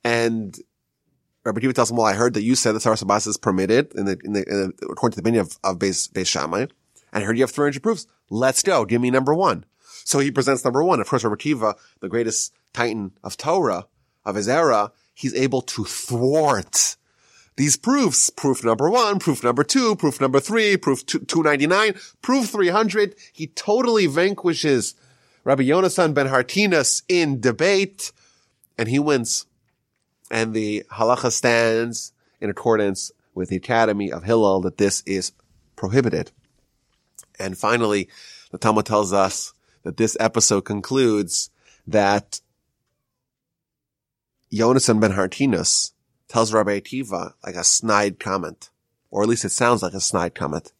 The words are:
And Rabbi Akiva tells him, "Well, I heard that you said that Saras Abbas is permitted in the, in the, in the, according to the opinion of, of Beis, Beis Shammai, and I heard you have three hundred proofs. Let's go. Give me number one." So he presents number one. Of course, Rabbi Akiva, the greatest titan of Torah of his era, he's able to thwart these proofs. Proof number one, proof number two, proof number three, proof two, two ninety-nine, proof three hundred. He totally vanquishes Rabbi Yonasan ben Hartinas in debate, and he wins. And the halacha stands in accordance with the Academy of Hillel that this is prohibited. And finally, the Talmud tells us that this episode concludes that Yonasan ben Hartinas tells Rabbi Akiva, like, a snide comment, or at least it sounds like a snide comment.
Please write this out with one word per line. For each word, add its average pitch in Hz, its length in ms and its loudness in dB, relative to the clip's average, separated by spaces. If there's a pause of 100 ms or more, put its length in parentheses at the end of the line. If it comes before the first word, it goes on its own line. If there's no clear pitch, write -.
And 117 520 -2 (840)
Rabbi 110 160 -4
Akiva 127 140 0
tells 117 180 2
him, 120 60 -2
"Well, 113 80 2
I 101 80 2
heard 120 220 2
that 104 80 -2
you 123 120 2
said 113 180 0
that 110 80 -2
Saras 110 200 0
Abbas 101 260 0
is 104 80 -4
permitted 101 580 0
in 101 120 -4
the, 95 180 -2
in 101 80 -10
the, 101 180 -2
in 95 300 -2
the, - 100 -10
according - 260 -2
to 95 60 -8
the 95 60 -2
opinion 113 140 2
of, - 240 -6
of 95 140 -2
Beis, 95 300 -2
Beis 92 180 -4
Shammai, 85 400 -4 (440)
and 104 120 -4
I - 20 -6
heard 113 120 0
you 131 60 2
have 127 80 0
three 147 140 -2
hundred 139 180 -4
proofs. 220 240 -2 (220)
Let's 127 340 0
go. 151 220 2
Give 117 160 0
me 123 100 0
number 131 220 2
one." 160 320 0 (400)
So - 140 0
he 139 120 0
presents 127 320 0
number 135 200 0
one. 165 180 2
Of - 80 -6
course, 117 160 0
Rabbi 104 100 0
Akiva, 110 400 -2 (240)
the 101 100 -10
greatest 113 440 -4 (200)
titan 110 380 -4 (100)
of 104 140 -12
Torah 139 520 -2 (360)
of 98 120 -6
his 104 120 -4
era, 123 460 2 (200)
he's - 220 -8
able 131 260 0
to - 220 -8
thwart 127 1120 0 (600)
these 143 220 0
proofs. 247 540 2
Proof - 320 -2
number 117 260 2
one, 214 300 2
proof - 240 -2
number 123 200 2
two, 233 320 2
proof - 240 -2
number 135 200 2
three, 208 360 2
proof 147 300 -2
two, - 140 -4
two 165 240 -2
ninety-nine, 160 500 2 (300)
proof 254 260 0
three 196 200 0
hundred. 208 460 0 (160)
He 156 160 -12
totally 220 600 0
vanquishes 156 880 0 (480)
Rabbi 135 200 2
Yonasan 165 520 2
ben 139 140 2
Hartinas 151 760 2
in 160 320 0
debate, 185 720 0 (680)
and 113 100 -2
he 131 80 2
wins. 143 480 0 (840)
And 113 220 -2
the 107 300 -4 (100)
halacha 117 380 0
stands 117 800 0 (280)
in 101 100 -6
accordance 101 640 0 (240)
with 92 140 -6
the 95 80 -4
Academy 107 540 0
of - 120 -10
Hillel 101 380 4
that 90 160 -4
this 98 280 0
is 95 280 -6 (420)
prohibited. 117 560 0 (1080)
And 95 180 -8
finally, 107 540 0 (400)
the - 80 -14
Talmud 107 280 2
tells 104 280 2
us 95 400 0 (300)
that 170 140 -10
this 113 220 0
episode 110 420 2
concludes 107 880 0 (380)
that 104 520 0 (2250)
Yonasan 113 480 4
ben 104 120 2
Hartinas 95 800 -2 (360)
tells 113 260 0
Rabbi 101 260 2
Akiva, 98 540 -8 (100)
like, 92 120 -10
a 87 80 -6
snide 104 560 2
comment, 90 500 -6 (400)
or 104 140 0
at 107 40 2
least 117 160 0
it 98 60 -4
sounds 120 320 2
like 90 120 -6
a 95 60 -8
snide 87 360 -2
comment. 76 440 -6